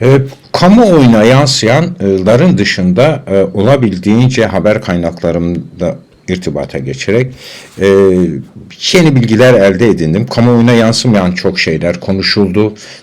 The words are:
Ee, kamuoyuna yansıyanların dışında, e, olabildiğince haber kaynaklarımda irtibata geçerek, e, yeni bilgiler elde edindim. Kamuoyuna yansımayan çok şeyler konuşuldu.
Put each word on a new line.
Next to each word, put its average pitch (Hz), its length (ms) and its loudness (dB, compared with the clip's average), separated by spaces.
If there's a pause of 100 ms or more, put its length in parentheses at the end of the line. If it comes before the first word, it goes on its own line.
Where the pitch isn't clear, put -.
Ee, 131 160 4 (340)
kamuoyuna 170 720 4
yansıyanların 123 1300 0
dışında, 101 680 0
e, 98 320 -2
olabildiğince 113 880 0
haber 98 360 -2
kaynaklarımda 85 1160 -6 (300)
irtibata 73 500 -6
geçerek, 104 560 -4 (460)
e, 95 60 0 (1080)
yeni 160 240 2
bilgiler 117 380 2
elde 98 340 2
edindim. 90 380 -2
Kamuoyuna 120 460 2
yansımayan 110 600 0
çok 92 260 -4
şeyler 85 420 -4
konuşuldu. 98 760 -2 (280)